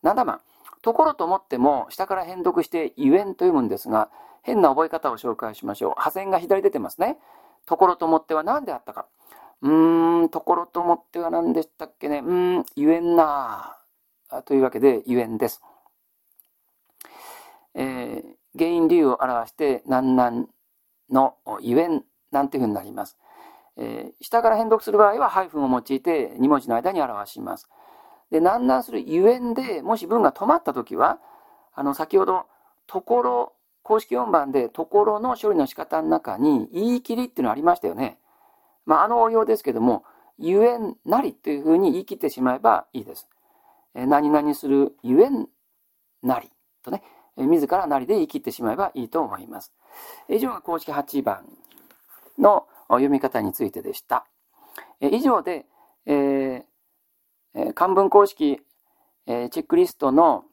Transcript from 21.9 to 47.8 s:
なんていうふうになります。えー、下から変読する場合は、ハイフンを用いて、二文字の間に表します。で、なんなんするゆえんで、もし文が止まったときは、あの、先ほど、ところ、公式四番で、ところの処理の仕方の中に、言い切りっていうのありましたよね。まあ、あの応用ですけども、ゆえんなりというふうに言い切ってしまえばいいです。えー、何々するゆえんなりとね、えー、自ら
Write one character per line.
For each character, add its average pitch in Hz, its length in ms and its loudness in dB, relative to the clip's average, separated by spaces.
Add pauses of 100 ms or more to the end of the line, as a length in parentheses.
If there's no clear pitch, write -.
な 139 120 0
ん 139 60 -4
て 147 80 -6
い - 20 -2
う 127 40 0
ふ - 20 0
う - 20 0
に 107 60 -2
な 95 100 -6
り 98 80 -18
ま 101 140 -10
す。 - 120 -20 (600)
え 117 340 -12
ー、 - 100 -20
下 233 200 0
か 233 80 4
ら 220 80 2
変 226 80 0
読 220 180 2
す 220 80 -6
る 208 60 2
場 208 120 8
合 226 100 -2
は、 247 100 2
ハ 190 140 0
イ 175 60 -10
フ 151 100 -6
ン 143 40 0
を 131 60 0
用 127 260 -2
い 131 60 -2
て、 151 380 -2
二 131 100 2
文 147 100 4
字 120 80 -10
の 117 80 0
間 143 160 0
に 180 100 -2
表 107 280 -6
し - 120 -18
ま 92 160 -10
す。 - 120 -20 (600)
で、 160 100 2
な 190 160 2
ん 247 100 -2
な 262 120 2
ん - 40 -8
す - 80 -14
る 233 100 -6
ゆ 165 280 2
え 247 100 2
ん 240 140 -4
で、 233 280 -6
も 208 140 -2
し 269 120 -12
文 466 140 0
が 147 100 4
止 - 140 -6
ま 294 100 4
っ 339 80 -4
た 143 100 -4
と 123 100 -6
き - 120 -10
は、 127 240 2 (540)
あ 139 100 -10
の、 139 100 -2
先 160 240 -2
ほ 190 80 2
ど、 185 220 -4 (400)
と - 140 -8
こ 240 200 0
ろ、 247 320 -4 (300)
公 214 180 0
式 - 140 -6
四 247 160 -2
番 165 200 0
で、 226 160 0
と - 180 -8
こ 415 200 2
ろ 214 140 -2
の 240 180 -4
処 415 160 -2
理 - 40 2
の 135 100 2
仕 - 80 -14
方 160 260 -6
の 160 80 -4
中 160 280 -4
に、 135 360 0
言 220 220 -2
い 240 60 -4
切 233 140 -8
り 247 100 -6
っ 240 40 -14
て - 120 -8
い - 20 0
う - 20 0
の 110 60 0
あ 113 40 -2
り 143 80 -10
ま 175 120 4
し 170 40 -16
た - 80 -6
よ 85 80 -6
ね。 120 240 -8 (680)
ま 156 160 2
あ、 - 20 4
あ 208 40 0
の 233 140 0
応 226 80 2
用 220 160 0
で 220 100 0
す - 80 -10
け 139 100 -4
ど 113 60 -4
も、 - 240 0 (340)
ゆ 196 280 2
え 240 120 2
ん 214 280 -8
な 220 160 0
り 170 120 -6
と - 160 -10
い 147 100 -4
う 143 40 -12
ふ 156 80 2
う 165 60 6
に 185 160 4
言 185 80 -4
い 196 40 -12
切 196 100 -10
っ - 20 -20
て 151 120 -4
し - 120 -8
ま 127 140 0
え 139 40 -10
ば - 340 2
い 120 80 -10
い 101 40 -12
で - 100 -18
す。 - 140 -20 (680)
え 123 80 -8
ー、 - 20 -4
何 147 240 2
々 147 240 2
す 143 140 -8
る 139 360 2
ゆ 127 180 4
え 262 80 8
ん 262 180 -4 (760)
な 123 180 -2
り - 120 -20 (320)
と - 80 -12
ね、 196 100 -8 (360)
え - 40 -8
ー、 131 60 -2
自 151 200 2
ら 180 200 -2